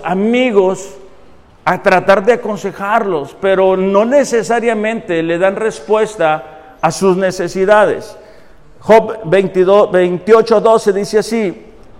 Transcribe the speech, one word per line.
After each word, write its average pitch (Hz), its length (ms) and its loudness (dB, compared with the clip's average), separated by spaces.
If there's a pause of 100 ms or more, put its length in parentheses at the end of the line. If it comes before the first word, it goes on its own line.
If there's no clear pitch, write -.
amigos 196 880 0 (680)
a 175 180 -2
tratar 190 420 2
de 233 100 4
aconsejarlos, 202 1040 -4
pero 190 360 2
no 196 280 2
necesariamente 226 1160 -2
le 170 160 -2
dan 196 180 0
respuesta 208 1200 -4
a 165 100 0
sus 185 260 0
necesidades. 185 1000 0 (640)
Job 220 460 2
veintidós, 185 680 2
veintiocho 208 680 2
doce 220 340 2
dice 202 260 -2
así, 208 480 -4 (340)